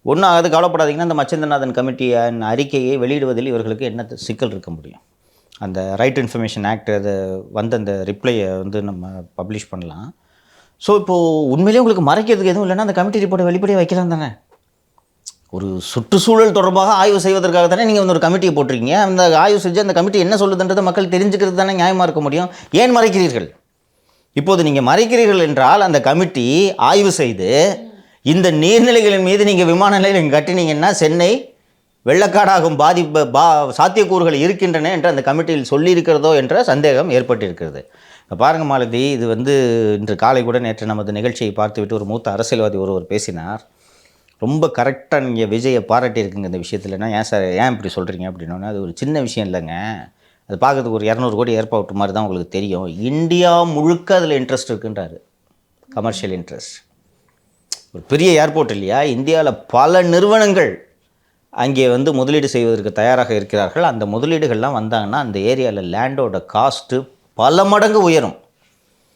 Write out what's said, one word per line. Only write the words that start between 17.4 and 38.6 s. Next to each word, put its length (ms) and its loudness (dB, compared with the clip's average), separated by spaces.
தானே 160 2
நீங்க 180 2
வந்து 120 2
ஒரு 120 0
கமிட்டியை 260 2
போட்டிருக்கீங்க. 400 -2
அந்த 460 4
ஆய்வு 200 4
செஞ்சு 200 -2
அந்த 140 0
கமிட்டி 260 2
என்ன 180 2
சொல்லுதுன்றதை 460 0
மக்கள் 260 0
தெரிஞ்சுக்கிறது 460 0
தானே 180 0
நியாயமா 300 2
இருக்க 180 0
முடியும். 300 -2
ஏன் 240 4
மறைக்கிறீர்கள்? 520 2
இப்போது 300 2
நீங்க 180 2
மறைக்கிறீர்கள் 600 4
என்றால் 400 4
அந்த 200 2
கமிட்டி 760 0
ஆய்வு 360 4
செய்து 640 0
இந்த 300 2
நீர்நிலைகளின் 720 4
மீது 220 2
நீங்க 200 2
விமான 340 4
நிலையம் 340 2
கட்டினீங்கன்னா 580 0
சென்னை 640 0
வெள்ளக்காடாகும் 720 2
பாதிப்பு, 480 2
பா-, 540 2
சாத்தியக்கூறுகள் 540 2
இருக்கின்றன 580 0
என்று 180 0
அந்த 140 0
கமிட்டியில் 480 -2
சொல்லியிருக்கிறதோ 640 2
என்ற 300 2
சந்தேகம் 460 2
ஏற்பட்டிருக்கிறது. 760 -2
இப்ப 140 -12
பாருங்க 420 0